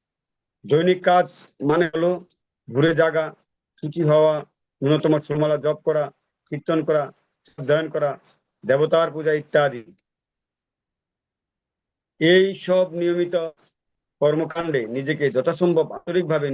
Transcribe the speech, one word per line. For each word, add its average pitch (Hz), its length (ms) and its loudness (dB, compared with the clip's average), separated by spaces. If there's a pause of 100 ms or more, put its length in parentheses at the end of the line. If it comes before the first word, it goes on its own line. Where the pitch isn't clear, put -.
(640)
দৈনিক 175 340 2 (100)
কাজ 180 180 4 (420)
মানে 170 240 2
হলো 165 180 0 (560)
ঘুরে 139 320 2
জাগা, 160 260 0 (520)
শুচি 160 340 -6
হওয়া, 156 240 4 (460)
ন্যূনতম 151 320 2 (120)
সুরমালা 151 400 0
জপ 151 120 0 (100)
করা, 151 160 0 (480)
কীর্তন 160 360 -4
করা, 151 160 0 (540)
অধ্যয়ন 147 320 0
করা, 147 220 -2 (520)
দেবতার 160 480 2
পূজা 156 300 -2
ইত্যাদি। 139 420 0 (2500)
এই 180 240 6 (220)
সব 185 180 2 (140)
নিয়মিত 175 360 0 (840)
কর্মকাণ্ডে 156 600 0 (160)
নিজেকে 147 280 -2 (100)
যথাসম্ভব 160 500 0 (120)
আন্তরিকভাবে 160 560 -2